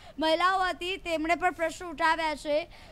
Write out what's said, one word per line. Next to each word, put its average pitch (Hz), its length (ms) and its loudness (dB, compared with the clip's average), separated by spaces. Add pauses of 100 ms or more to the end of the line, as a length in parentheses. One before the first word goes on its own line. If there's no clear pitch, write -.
(180)
મહિલાઓ 339 420 4
હતી, 359 360 -2
તેમણે 330 380 0
પણ 349 160 0
પ્રશ્ન 330 360 -4
ઉઠાવ્યા 320 480 0
છે. 302 340 -2 (240)